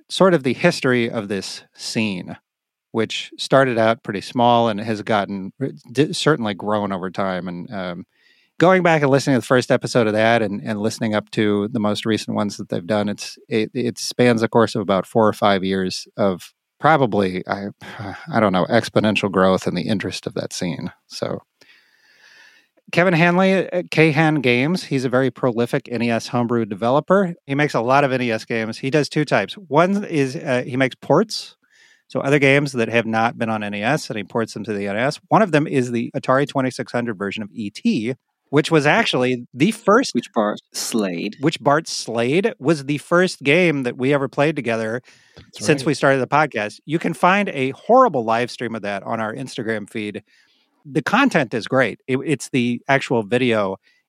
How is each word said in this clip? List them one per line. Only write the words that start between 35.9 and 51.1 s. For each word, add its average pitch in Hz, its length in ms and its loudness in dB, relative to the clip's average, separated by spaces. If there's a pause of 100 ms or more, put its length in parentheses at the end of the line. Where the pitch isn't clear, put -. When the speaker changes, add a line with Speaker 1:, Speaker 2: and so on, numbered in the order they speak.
Speaker 1:
the 117 260 -4
Atari 135 320 0
twenty-six 131 440 -4
hundred 120 260 -4
version 101 240 -6
of 104 100 -12
E 104 180 -8
T, 135 440 -2 (360)
which 151 200 2
was 151 160 4
actually 127 640 2
the 160 200 2
first 226 420 2
Speaker 2:
Which - 180 -4
Bart 104 280 -2 (120)
slayed. 92 680 -4
Speaker 1:
Which 156 200 0
Bart 147 280 2
slayed, 127 720 -2
was 143 240 0
the 143 140 -4
first 180 440 0
game 151 400 4
that 120 140 -4
we 131 180 2
ever 135 140 0
played 151 260 0
together 113 480 -4 (320)
Speaker 3:
That's - 320 -16
Speaker 1:
since 147 140 2
Speaker 3:
right. 127 80 -10
Speaker 1:
we 147 60 0
started 135 260 2
the 120 80 -2
podcast. 120 580 -2
You 156 140 -4
can 175 140 -4
find 190 340 2
a 135 220 -4
horrible 208 540 2
live 117 280 0
stream 113 240 -8
of 104 60 -10
that 101 200 -4
on 117 160 -6
our 110 160 -6
Instagram 113 560 -8
feed. 104 320 -8 (640)
The 135 140 -2
content 196 500 2